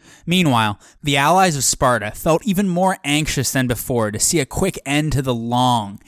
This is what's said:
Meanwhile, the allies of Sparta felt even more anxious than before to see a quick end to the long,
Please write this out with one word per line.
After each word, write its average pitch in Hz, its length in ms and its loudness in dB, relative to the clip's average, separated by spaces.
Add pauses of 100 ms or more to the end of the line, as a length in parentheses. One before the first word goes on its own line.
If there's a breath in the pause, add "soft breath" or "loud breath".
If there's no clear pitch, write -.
(260 loud breath)
Meanwhile, 131 540 2 (240 soft breath)
the 143 120 0
allies 165 400 4
of 131 80 -4
Sparta 120 460 0
felt 165 340 -2
even 202 240 0
more 185 360 0
anxious 147 480 -2
than 131 160 0
before 117 420 -2
to 104 100 -8
see - 200 0
a 131 80 -2
quick - 360 -4
end 147 280 -2
to 139 100 0
the 127 140 -2
long, 117 720 0